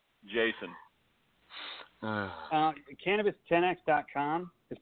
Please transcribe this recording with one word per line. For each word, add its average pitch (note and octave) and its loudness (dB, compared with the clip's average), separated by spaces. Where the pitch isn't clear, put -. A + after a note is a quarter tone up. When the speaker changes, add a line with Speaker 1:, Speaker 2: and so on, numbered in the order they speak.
Speaker 1:
Jason? G#2+ 0
Speaker 2:
Uh. G#2 -2
Speaker 3:
Uh, D#3 4
cannabis G#3 2
ten E3+ 6
X F3+ 0
dot D3 2
com D#3+ -2
is A#2+ -12